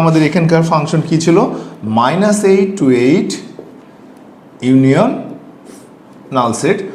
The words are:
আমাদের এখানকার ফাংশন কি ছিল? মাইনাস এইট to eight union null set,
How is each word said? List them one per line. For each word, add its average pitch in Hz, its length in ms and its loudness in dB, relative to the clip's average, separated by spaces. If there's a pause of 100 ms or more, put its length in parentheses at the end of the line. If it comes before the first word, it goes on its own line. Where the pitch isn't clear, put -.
আমাদের 160 280 2
এখানকার 165 420 2
ফাংশন 156 380 -2
কি 160 160 0
ছিল? 175 140 4 (600)
মাইনাস 190 420 0 (120)
এইট 196 180 2 (100)
to 147 60 0 (240)
eight 196 200 0 (1500)
union 135 340 2 (1200)
null 120 280 0
set, 185 160 0 (160)